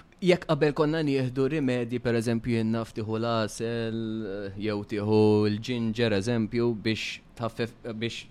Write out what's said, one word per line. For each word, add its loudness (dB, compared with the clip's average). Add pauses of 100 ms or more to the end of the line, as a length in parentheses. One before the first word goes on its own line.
(180)
jekk 2
qabel 2
konna 0
nieħdu 0
rimedji, -2
per 0
eżempju, 0
jien 0
naf -4
tieħu -4
l-għasel, -2 (580)
jew -2
tieħu 2 (300)
l-ginger, 0
eżempju, 0
biex -4 (160)
tħaffef, -6 (160)
biex -6